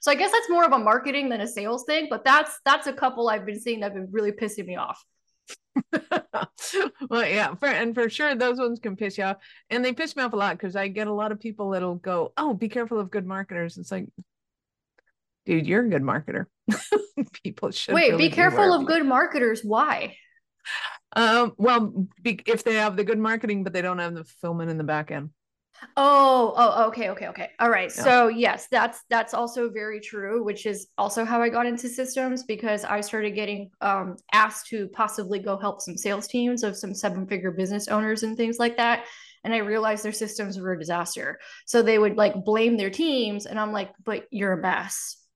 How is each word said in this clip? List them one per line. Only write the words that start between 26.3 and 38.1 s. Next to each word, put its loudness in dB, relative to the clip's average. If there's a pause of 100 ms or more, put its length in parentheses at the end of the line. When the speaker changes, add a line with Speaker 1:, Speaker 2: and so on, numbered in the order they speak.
Speaker 1:
oh, 6
okay, -4
okay, -8
okay. -10 (100)
All 6
right. 2
Speaker 2:
Yeah. -6
Speaker 1:
So 8
yes, 0
that's, 2
that's 0
also -2
very -8
true, -6
which -4
is -6
also -2
how 0
I 2
got 0
into -4
systems, -4
because -2
I -2
started -4
getting, -6 (120)
um, 0 (160)
asked 2
to -6
possibly -4
go -4
help -4
some -10
sales -4
teams 0
of -2
some -8
seven-figure -4
business -4
owners 0